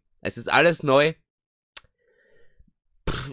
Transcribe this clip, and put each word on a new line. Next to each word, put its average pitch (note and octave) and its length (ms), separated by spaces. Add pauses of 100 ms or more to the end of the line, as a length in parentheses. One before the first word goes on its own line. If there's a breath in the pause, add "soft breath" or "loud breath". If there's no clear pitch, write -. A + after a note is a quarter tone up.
(200)
es - 180
ist A#2 100
alles D#3+ 340
neu. D3 320 (1900)
Pff, C3 240